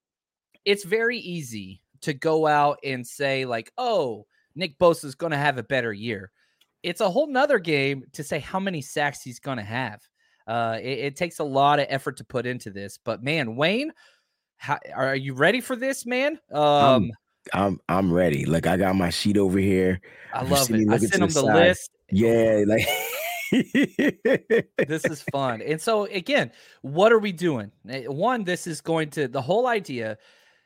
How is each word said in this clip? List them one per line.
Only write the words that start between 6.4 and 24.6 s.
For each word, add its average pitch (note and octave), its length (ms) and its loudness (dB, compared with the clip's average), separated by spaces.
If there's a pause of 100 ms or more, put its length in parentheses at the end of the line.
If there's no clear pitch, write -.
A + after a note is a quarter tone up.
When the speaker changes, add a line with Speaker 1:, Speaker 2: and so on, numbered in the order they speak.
Speaker 1:
It's F3+ 180 -6
a G#3 80 2
whole C4 180 2
nother C4+ 320 2
game C#3 540 0
to D3+ 100 -12
say D#3 160 -6
how F#3 200 -6
many F#3+ 220 -4
sacks D3+ 400 -4
he's B2 180 -14
gonna B2+ 240 -8
have. G#2+ 380 -6 (460)
Uh, A2+ 340 -2
it, B2+ 180 -6
it C#3 160 -6
takes F3 240 -6
a D#3+ 40 -4
lot C#3+ 360 4
of C#3 100 0
effort C3+ 280 -4
to - 60 -14
put A#2+ 220 -6
into B2 260 -8
this, G2 260 -14
but A2 260 -6
man, C3+ 320 -2
Wayne, G#3 360 0 (680)
how, - 220 -6 (160)
are C3+ 200 -2
you C3+ 180 -6
ready E3+ 280 2
for C4 140 -6
this, C4 300 -6
man? C4+ 340 -4 (120)
Um, C#3+ 600 4 (420)
Speaker 2:
I'm, F#2+ 100 2
I'm, G2 160 0 (100)
I'm F2+ 240 2
ready. D#2+ 320 2
Like, D#2+ 200 0
I E2+ 120 2
got F#2+ 180 2
my F2+ 160 2
sheet G#2 260 0
over G2 220 2
here. F#2 400 2 (340)
Speaker 1:
I - 80 -6
Speaker 2:
If C3 80 -4
you C#3+ 60 2
Speaker 1:
love C#3 100 4
Speaker 2:
see A#2 80 0
me A2 80 4
Speaker 1:
it. G#2+ 60 4
I G#2 60 4
Speaker 2:
looking D3+ 160 2
Speaker 1:
sent - 40 -2
Speaker 2:
to F#3 140 4
Speaker 1:
him E3 60 -4
the D3 80 2
Speaker 2:
side, G#2+ 140 4
Speaker 1:
list. F3 360 4 (180)
Speaker 2:
yeah, A2+ 560 4
like G#2+ 220 2 (640)
<laughs> - 1400 0